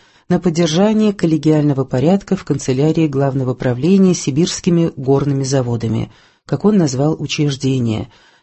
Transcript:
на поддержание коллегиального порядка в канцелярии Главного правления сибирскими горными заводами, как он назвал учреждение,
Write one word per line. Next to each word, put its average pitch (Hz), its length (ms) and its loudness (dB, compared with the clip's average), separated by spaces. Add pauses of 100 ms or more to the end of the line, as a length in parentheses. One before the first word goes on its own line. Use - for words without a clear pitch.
(280)
на 180 100 2
поддержание 180 760 2
коллегиального 151 720 2
порядка 165 520 0
в - 80 -6
канцелярии 151 640 0
Главного 131 460 -2
правления 170 600 2
сибирскими 170 800 0
горными 139 480 0
заводами, 117 720 -2 (340)
как - 180 -2
он 208 140 4
назвал 143 420 0
учреждение, 135 920 -2 (300)